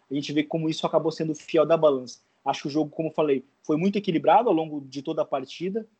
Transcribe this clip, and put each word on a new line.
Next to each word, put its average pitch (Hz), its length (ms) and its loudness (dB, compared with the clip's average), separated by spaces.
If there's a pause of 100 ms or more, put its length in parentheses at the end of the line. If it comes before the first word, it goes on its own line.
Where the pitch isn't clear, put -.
(100)
a 135 40 -6
gente 143 180 -4
vê 151 100 2
como 160 260 -2
isso 160 160 -4
acabou 160 280 0
sendo 156 240 -4
fiel - 280 2
da 160 120 4
balança. 139 500 2 (180)
Acho - 180 -2
que 160 60 -6
o - 20 -6
jogo, 147 200 -2
como 160 180 -4
eu 151 40 -8
falei, 143 320 0 (200)
foi 220 120 0
muito 202 220 0
equilibrado 180 500 4
ao 196 60 4
longo 156 280 -2
de 135 200 -12
toda 160 200 -4
a - 20 2
partida. 170 600 -6 (160)